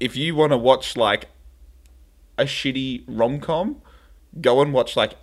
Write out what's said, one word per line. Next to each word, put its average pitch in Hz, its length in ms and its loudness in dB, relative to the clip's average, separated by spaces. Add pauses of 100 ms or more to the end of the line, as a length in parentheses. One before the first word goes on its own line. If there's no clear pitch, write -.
if 123 160 -4
you 156 180 -4
wanna 147 240 4
watch, 123 380 2
like, 107 320 0 (1080)
a 127 80 0
shitty 131 640 -6
rom-com, 143 720 -4 (600)
go 127 200 4
and 147 120 2
watch, 120 240 0
like, 110 260 0